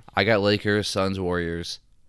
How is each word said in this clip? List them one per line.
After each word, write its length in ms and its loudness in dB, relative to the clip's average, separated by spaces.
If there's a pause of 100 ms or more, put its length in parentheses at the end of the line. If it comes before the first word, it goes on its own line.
(140)
I 100 2
got 160 4
Lakers, 460 2
Suns, 320 -2
Warriors. 640 -4 (280)